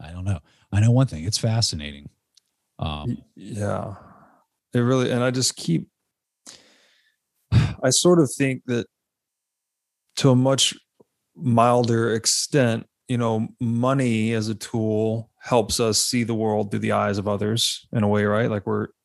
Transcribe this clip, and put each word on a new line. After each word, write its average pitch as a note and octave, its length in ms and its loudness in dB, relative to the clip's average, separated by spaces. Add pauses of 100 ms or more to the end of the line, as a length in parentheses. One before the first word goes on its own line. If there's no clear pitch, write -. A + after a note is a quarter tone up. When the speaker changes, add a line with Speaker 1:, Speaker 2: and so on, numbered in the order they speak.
Speaker 1:
I D#2 120 -18
don't F2+ 120 -12
know. F#2+ 140 -2 (340)
I G2+ 80 2
know A2+ 120 6
one B2+ 160 4
thing. D#2 160 -10
It's G#2 140 -4
fascinating. D2+ 680 -4 (720)
Um, D2+ 300 -8
Speaker 2:
Y-, - 80 -6 (180)
yeah, F#2+ 600 -8 (800)
it B2 60 2
really, B2 300 2
and B2 140 0
I B2+ 80 2
just B2 240 -2
keep, - 320 -4 (720)
<sighs> - 920 -18
I - 380 2
sort F3 300 6
of C3+ 160 4
think C3 300 -2
that A#2+ 200 -2 (1300)
to C#3 140 4
a B2 60 6
much C3 380 2 (600)
milder A#2 800 2
extent, A2+ 720 0 (220)
you B2 100 -2
know, A2+ 300 0 (120)
money A#2 720 0
as A2 160 -2
a A2+ 60 -2
tool A2 760 -4 (100)
helps A2+ 380 0
us A2+ 260 2
see A#2+ 200 -2
the A2+ 100 -4
world G#2+ 360 -2
through G#2+ 100 -4
the G#2+ 120 -2
eyes G#2 260 0
of G2+ 100 -4
others G#2 640 -2
in A#2 100 0
a G#2 60 2
way, G#2 160 2
right? G#2+ 260 0
Like, G#2 160 -4
we're, G#2+ 220 -4 (160)